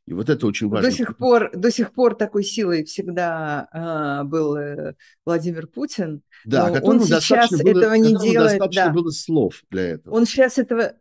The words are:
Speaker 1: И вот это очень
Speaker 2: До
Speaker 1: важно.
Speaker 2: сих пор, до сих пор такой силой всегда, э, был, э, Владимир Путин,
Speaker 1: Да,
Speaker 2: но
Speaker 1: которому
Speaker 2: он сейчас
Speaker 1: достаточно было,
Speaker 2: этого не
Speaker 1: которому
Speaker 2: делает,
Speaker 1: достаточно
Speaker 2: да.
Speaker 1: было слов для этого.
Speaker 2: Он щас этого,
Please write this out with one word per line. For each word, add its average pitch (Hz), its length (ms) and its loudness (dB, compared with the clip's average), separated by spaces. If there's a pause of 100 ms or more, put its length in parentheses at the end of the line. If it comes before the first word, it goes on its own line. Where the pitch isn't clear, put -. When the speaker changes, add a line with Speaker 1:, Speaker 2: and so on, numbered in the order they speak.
Speaker 1:
И 85 60 -10
вот 92 160 -6
это - 180 0
очень 104 220 -4
Speaker 2:
До 107 80 -4
Speaker 1:
важно. 247 140 0
Speaker 2:
сих 226 260 -6
пор, 240 380 2
до 185 160 0
сих - 220 -4
пор 233 220 0
такой 208 280 -4
силой 175 400 -2
всегда, 165 880 -6
э, 151 560 -6
был, 151 280 -2
э, 147 400 -10 (280)
Владимир 165 440 -4
Путин, 180 560 -8 (220)
Speaker 1:
Да, 113 240 2
Speaker 2:
но - 40 0
Speaker 1:
которому 135 280 4
Speaker 2:
он 214 60 4
сейчас 160 120 4 (100)
Speaker 1:
достаточно 233 280 4 (160)
было, 185 60 4
Speaker 2:
этого 220 140 4
не 220 200 6
Speaker 1:
которому 214 180 2
Speaker 2:
делает, 226 180 4 (100)
Speaker 1:
достаточно 185 260 2
Speaker 2:
да. 165 80 2
Speaker 1:
было 170 180 0
слов 147 580 -2
для 95 140 -4
этого. 85 320 -6
Speaker 2:
Он 233 100 4
щас 262 320 2
этого, 233 440 -2